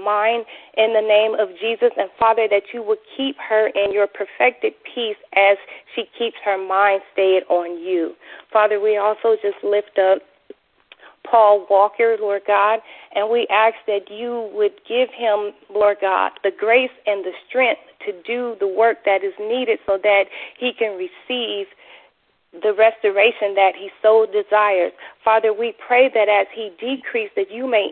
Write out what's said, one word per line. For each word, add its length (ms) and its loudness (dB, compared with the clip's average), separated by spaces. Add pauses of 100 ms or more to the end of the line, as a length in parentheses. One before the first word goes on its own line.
mind 400 -2 (320)
in 160 2
the 80 2
name 400 2
of 80 -2 (140)
Jesus. 340 -2
And 140 -4 (100)
Father, 320 2
that 120 2 (100)
you 100 -10
would 140 -2 (180)
keep 220 -6
her 300 0
in 260 -2
your 140 0
perfected 640 -4 (100)
peace 320 -10 (220)
as 180 4 (400)
she 80 -6 (140)
keeps 260 -6
her 140 -2
mind 440 0 (120)
stayed 340 2
on 340 -4
you. 320 -4 (380)
Father, 300 2
we 160 0
also 440 0
just 220 -6
lift 340 -2
up 220 2 (1120)
Paul 400 6
Walker, 500 2
Lord 260 -4
God, 340 2 (360)
and 140 -2
we 200 0
ask 260 2 (120)
that 220 -4
you 440 -8
would 200 0 (140)
give 280 -2
him, 360 -2 (220)
Lord 280 2
God, 300 0 (120)
the 140 0
grace 340 2 (140)
and 180 -2
the 80 -8 (160)
strength 340 -2 (240)
to 80 -6 (120)
do 340 -6
the 80 0
work 380 0
that 180 0
is 160 -6
needed 460 -4
so 160 -2
that 220 4 (340)
he 200 -4
can 200 -4
receive 720 -8 (960)
the 100 2
restoration 800 2
that 240 2
he 120 -16 (120)
so 240 4
desires. 640 0 (320)
Father, 300 2
we 220 -6 (100)
pray 260 4
that 180 2
as 260 2
he 240 -12
decreases, 560 -6
that 160 -4
you 180 -8
may 220 0